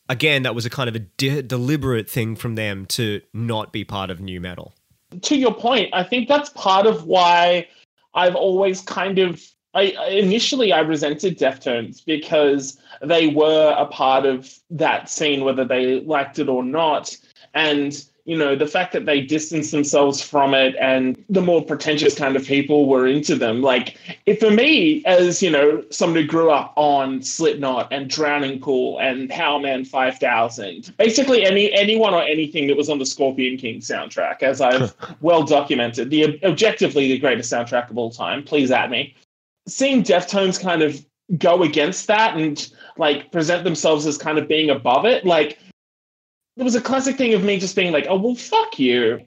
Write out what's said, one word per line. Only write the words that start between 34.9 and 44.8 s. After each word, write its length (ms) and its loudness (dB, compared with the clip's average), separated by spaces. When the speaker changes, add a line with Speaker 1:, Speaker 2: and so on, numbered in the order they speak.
Speaker 3:
<laughs> 120 -20
Speaker 2:
well 220 4
documented, 680 0
the 340 0
objectively 640 0
the 100 0
greatest 340 -2
soundtrack 380 -4
of 80 -8
all 120 -4
time, 320 -8
please 280 0
at 200 0
me. 240 -6
Seeing 340 0
Deftones 580 0
kind 220 -2
of 220 -2
go 240 4
against 440 0
that 300 2
and, 340 -4
like, 360 -2
present 320 0
themselves 420 0
as 120 -2
kind 200 -4
of 100 -2
being 220 2
above 340 2